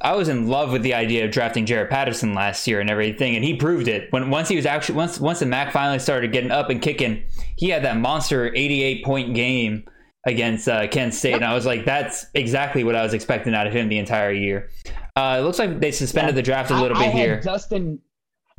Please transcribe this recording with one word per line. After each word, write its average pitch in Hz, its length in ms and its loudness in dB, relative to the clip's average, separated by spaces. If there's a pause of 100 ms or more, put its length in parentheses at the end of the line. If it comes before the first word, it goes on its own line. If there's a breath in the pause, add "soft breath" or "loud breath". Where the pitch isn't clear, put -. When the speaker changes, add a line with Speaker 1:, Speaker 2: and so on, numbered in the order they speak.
Speaker 1:
I 160 160 2
was 175 120 2
in 120 200 2
love 135 240 2
with 127 100 2
the 123 120 2
idea 117 320 2
of 104 40 -2
drafting 113 360 0
Jarrett 110 240 0
Patterson 127 440 0
last 98 320 0
year 107 140 2
and 104 100 0
everything, 107 460 0
and 113 80 0
he 156 120 0
proved 147 320 0
it. 104 240 -2
When, 131 180 0
once 160 180 0
he 196 80 2
was 143 100 0
actually, 147 300 -2
once, 170 240 -2
once 165 200 0
the 143 60 0
Mac 135 260 -2
finally 139 260 0
started 127 340 0
getting 123 180 0
up 135 200 0
and 123 100 -2
kicking, 127 420 0 (340 loud breath)
he 175 120 0
had 156 160 0
that 117 140 0
monster 131 560 0
eighty-eight 135 500 0
point 131 300 0
game 117 500 0 (420 loud breath)
against, 117 420 0
uh, 107 200 2
Kent 120 260 0
State, 135 160 0
Speaker 2:
Yep. 120 60 2
Speaker 1:
and 113 80 0
I 117 100 0
was 123 120 0
like, 117 180 0
"That's 139 400 -2 (100)
exactly 135 500 0
what 117 120 2
I 113 60 2
was 110 100 0
expecting 113 420 -2
out 107 120 0
of 107 80 -2
him 117 160 0
the 107 80 0
entire 104 340 0
year." 101 380 -2 (460 loud breath)
Uh, 131 240 2
it - 20 0
looks 175 160 0
like 175 220 0
they 151 120 2
suspended 143 420 0
Speaker 2:
Yeah. - 20 0
Speaker 1:
the 131 60 2
draft 131 280 0
a 135 40 4
Speaker 2:
I, 127 60 4
Speaker 1:
little 123 160 2
Speaker 2:
I - 80 2
Speaker 1:
bit - 80 2
Speaker 2:
had 123 100 2
Speaker 1:
here. 107 200 2
Speaker 2:
Dustin, 185 560 -4 (600)